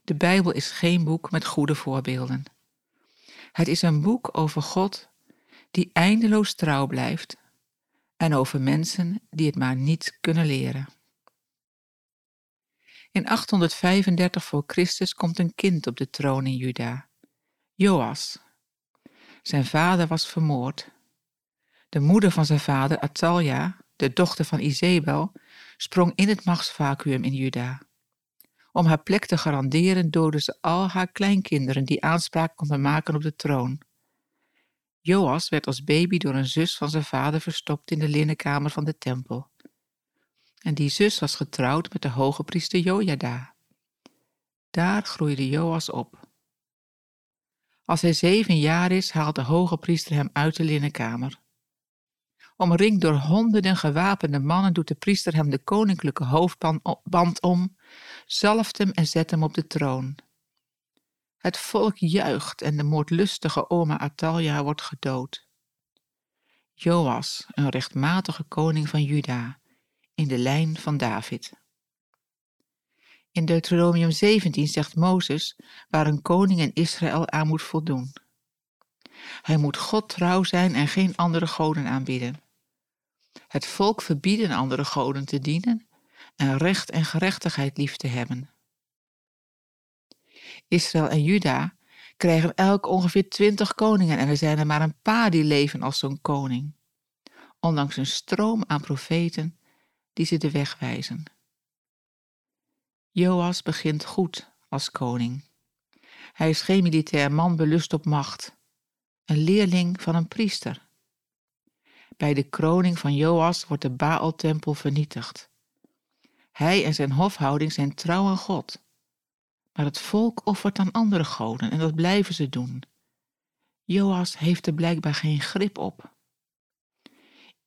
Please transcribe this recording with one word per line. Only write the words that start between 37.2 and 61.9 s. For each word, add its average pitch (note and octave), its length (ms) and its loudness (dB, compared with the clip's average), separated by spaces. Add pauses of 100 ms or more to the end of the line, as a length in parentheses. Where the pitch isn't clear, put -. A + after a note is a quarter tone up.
verstopt - 500 -6
in D#3 80 -2
de D3+ 100 0
linnenkamer D3 640 0
van D#3 120 -4
de D3+ 140 -4
tempel. B2+ 540 -6 (1080)
En D#3+ 160 -4
die C#3+ 160 0
zus G#3 300 0
was - 160 -4
getrouwd C#3+ 580 -2
met - 80 -8
de C#3+ 80 -4
hoge C3+ 340 0
priester - 360 -4
Jojada. D3 760 -2 (1120)
Daar F#3+ 340 0
groeide C#3 460 -2
Joas D#3+ 400 -2
op. - 300 -10 (1700)
Als D#3+ 160 0
hij E3+ 120 4
zeven F#3 460 4
jaar E3+ 320 2
is, F#3 200 0
haalt D3+ 240 -2
de C#3 60 -4
hoge E3 360 2
priester D#3+ 380 -2
hem C#3+ 180 0
uit D3+ 220 0
de E3+ 80 -2
linnenkamer. C3+ 800 -4 (1120)
Omringd F#3 460 4
door D#3+ 140 4
honderden F#3+ 600 4
gewapende D#3+ 640 0
mannen F3 340 2
doet D#3+ 140 0
de D3+ 80 -2
priester F#3+ 400 0
hem D3+ 140 2
de C#3 80 0
koninklijke G3 640 0
hoofdband D#3+ 600 2
o-, - 200 -6
band F3 380 2
om, F3+ 360 2 (480)
zalft G#3+ 520 0
hem G3 140 0
en E3 160 2
zet - 240 -2
hem D#3+ 120 0
op D3+ 100 -2
de D#3+ 140 -4
troon. C3+ 500 -4 (1200)
Het - 200 -4
volk G#3+ 400 0